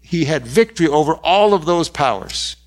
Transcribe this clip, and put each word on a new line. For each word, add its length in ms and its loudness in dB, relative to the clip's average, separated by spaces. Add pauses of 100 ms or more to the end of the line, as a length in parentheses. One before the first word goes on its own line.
he 240 -2
had 200 -2
victory 440 2
over 260 2
all 400 2
of 100 -2
those 240 0
powers 680 -4 (100)